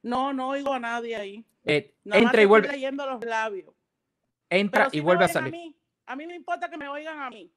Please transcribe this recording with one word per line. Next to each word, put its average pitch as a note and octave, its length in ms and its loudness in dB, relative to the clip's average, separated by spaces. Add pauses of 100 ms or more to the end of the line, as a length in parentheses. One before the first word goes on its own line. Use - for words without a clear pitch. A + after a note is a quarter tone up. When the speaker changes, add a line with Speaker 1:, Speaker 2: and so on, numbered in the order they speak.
Speaker 1:
No, B3+ 300 -2
no C4 180 -6
oigo C#4 220 -4
a C4 60 -2
nadie A#3 380 -6
ahí. G3+ 280 -12 (200)
Speaker 2:
Eh, D3 300 -2 (100)
Speaker 1:
Nada G3 180 4
más A#3 40 6
Speaker 2:
entra A#3 140 6
y G#3 40 10
Speaker 1:
te - 20 8
Speaker 2:
vuelve. G#3+ 220 8
Speaker 1:
estoy C#4+ 120 -6
leyendo C4+ 260 -6
los A#3+ 180 -8
labios. A3 500 -6 (760)
Speaker 2:
Entra G#3 360 2
Speaker 1:
Pero - 40 2
Speaker 2:
y - 20 -2
Speaker 1:
sí D#3 80 -6
me D3 60 -2
Speaker 2:
vuelve F3 200 6
a - 20 4
Speaker 1:
oyen - 100 0
a D3+ 40 2
Speaker 2:
salir. - 120 -6
Speaker 1:
mí. E4+ 240 -14 (300)
A B3 100 -10
mí D4+ 100 -12
me F4 100 -14
importa F4 340 -8
que E4 60 -14
me C#4 120 -10
oigan D4+ 300 -10
a C4+ 120 -10
mí. G#3+ 260 -20